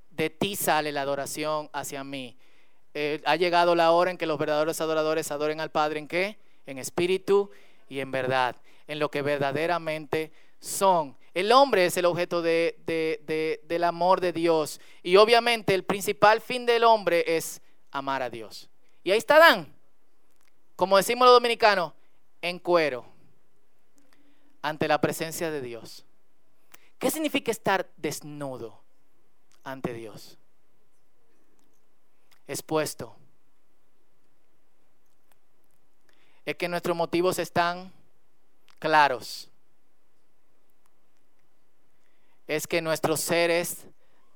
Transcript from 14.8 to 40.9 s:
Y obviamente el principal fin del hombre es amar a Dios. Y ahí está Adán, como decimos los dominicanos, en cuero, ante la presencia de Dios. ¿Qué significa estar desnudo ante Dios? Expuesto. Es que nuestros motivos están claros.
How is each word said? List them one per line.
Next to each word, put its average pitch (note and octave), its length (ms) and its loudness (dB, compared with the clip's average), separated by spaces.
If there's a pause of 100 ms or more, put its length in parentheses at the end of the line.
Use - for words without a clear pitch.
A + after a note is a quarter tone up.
Y F3+ 140 4
obviamente A3+ 580 6
el F#3+ 100 -2
principal G#3 580 2
fin B3 240 -6
del A#3 180 4
hombre F#3 400 4 (140)
es - 240 -8 (280)
amar C#3 300 -4
a B2 80 -6
Dios. A2+ 400 -14 (340)
Y F3 100 0
ahí G#3+ 60 4
está C#4+ 180 4
Adán, G#3+ 380 6 (1000)
como F#3+ 240 4
decimos A#3+ 260 2
los B3 100 10
dominicanos, A3+ 600 4 (480)
en F3 160 -6
cuero, D3+ 480 0 (1500)
ante D3+ 280 -4
la D3+ 120 2
presencia D#3+ 500 -4
de D3 120 -6
Dios. A#2 420 -14 (960)
¿Qué C4 120 -2
significa C#4+ 400 -4
estar G3 460 -2
desnudo C#3+ 840 -10 (800)
ante C3+ 300 -8
Dios? A2+ 460 -16 (2000)
Expuesto. C#3+ 720 -6 (3250)
Es D3+ 100 -6
que E3+ 140 -6
nuestros F3 280 -4
motivos E3+ 440 0
están F3 520 -4 (840)
claros. C#3+ 720 0 (3000)